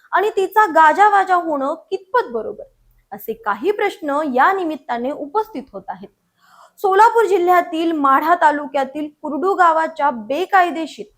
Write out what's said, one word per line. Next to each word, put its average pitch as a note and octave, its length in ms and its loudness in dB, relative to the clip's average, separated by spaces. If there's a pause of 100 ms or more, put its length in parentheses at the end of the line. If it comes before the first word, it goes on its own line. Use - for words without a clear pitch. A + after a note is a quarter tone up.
(120)
आणि G4 180 0
तिचा G4+ 360 0
गाजावाजा F#4 680 4
होणं D4 380 -2
कितपत - 580 -6
बरोबर? G#3 320 -10 (480)
असे G#3+ 220 -12
काही G#3+ 380 -4
प्रश्न D4+ 500 -2 (120)
या D#4 180 4
निमित्ताने D4 600 -4
उपस्थित D4 520 -6 (100)
होत F#3+ 140 -14
आहेत. F#3 220 -14 (680)
सोलापूर G#4+ 480 4
जिल्ह्यातील F4 680 0
माढा D4 440 2
तालुक्यातील D4 760 -2 (120)
कुरडू D4+ 320 -2
गावाच्या D#4+ 560 2
बेकायदेशीर D4 960 -2 (120)